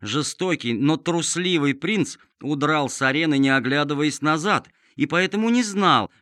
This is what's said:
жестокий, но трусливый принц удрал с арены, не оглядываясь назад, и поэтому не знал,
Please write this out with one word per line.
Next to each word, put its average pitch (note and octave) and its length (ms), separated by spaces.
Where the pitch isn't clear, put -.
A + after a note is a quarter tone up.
жестокий, A#2+ 760
но C#3+ 220
трусливый E3+ 800
принц E3+ 440
удрал D3 460
с - 140
арены, C#3+ 360
не C3+ 120
оглядываясь C#3+ 720
назад, D#3 480
и C#3+ 100
поэтому F#3+ 420
не A#3+ 140
знал, F#3+ 480